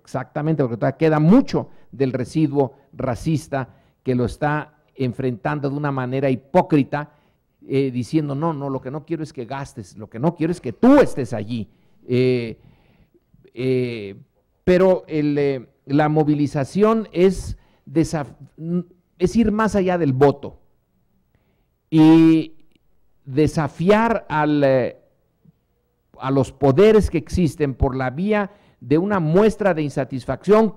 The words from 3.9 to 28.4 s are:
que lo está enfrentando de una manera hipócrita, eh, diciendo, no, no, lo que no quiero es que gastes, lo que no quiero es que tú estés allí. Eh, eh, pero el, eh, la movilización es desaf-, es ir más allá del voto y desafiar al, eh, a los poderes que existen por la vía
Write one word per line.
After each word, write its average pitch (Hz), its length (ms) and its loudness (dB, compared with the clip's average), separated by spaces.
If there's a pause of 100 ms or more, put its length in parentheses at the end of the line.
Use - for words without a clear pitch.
que 127 100 -2
lo 123 120 0
está 147 500 -4 (200)
enfrentando 131 760 -4
de 139 40 -8
una 147 160 -4
manera 135 380 -4
hipócrita, 147 840 -2 (540)
eh, 135 220 -2
diciendo, 139 460 -4
no, 160 180 -4
no, 139 160 -8
lo 131 100 -6
que 131 120 -12
no 147 140 -12
quiero 156 180 -8
es - 100 -14
que 120 120 -12
gastes, 127 520 -14
lo 107 100 -16
que 110 120 -14
no 156 160 0
quiero 160 160 -2
es 175 100 -8
que 123 100 -8
tú 269 280 6
estés 143 340 0
allí. 110 340 -8 (400)
Eh, 123 520 -2 (960)
eh, 120 600 -4 (480)
pero 180 440 2
el, 147 300 -2
eh, 139 320 -2 (160)
la 151 240 2
movilización 151 1000 0
es 185 460 0 (280)
desaf-, 147 500 -4 (840)
es 175 180 -2
ir 226 160 2
más 214 240 0
allá 180 220 0
del 147 160 0
voto 139 460 0 (1300)
y 160 640 6 (720)
desafiar 165 1040 0
al, 151 340 0
eh, 131 340 2 (1200)
a 131 120 -6
los 139 200 0
poderes 190 580 4
que 170 80 -2
existen 147 560 -2
por 127 220 -2
la 131 160 -4
vía 202 400 -2 (280)